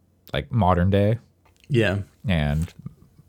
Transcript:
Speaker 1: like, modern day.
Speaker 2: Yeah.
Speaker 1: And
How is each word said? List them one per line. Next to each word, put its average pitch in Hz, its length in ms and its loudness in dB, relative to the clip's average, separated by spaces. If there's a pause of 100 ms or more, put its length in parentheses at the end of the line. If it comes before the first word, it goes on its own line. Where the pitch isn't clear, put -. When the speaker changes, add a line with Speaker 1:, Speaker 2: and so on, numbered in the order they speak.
(340)
Speaker 1:
like, 71 180 -6
modern 92 380 2
day. 101 280 2 (520)
Speaker 2:
Yeah. 104 300 0 (260)
Speaker 1:
And 78 440 -2 (580)